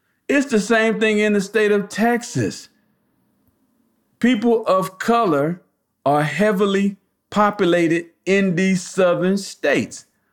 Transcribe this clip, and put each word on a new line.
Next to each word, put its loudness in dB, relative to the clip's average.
It's 0
the 2
same 0
thing 2
in 2
the 2
state 0
of 0
Texas. -2
People 0
of -2
color 0
are 2
heavily 0
populated 0
in 2
these 0
southern 0
states, -4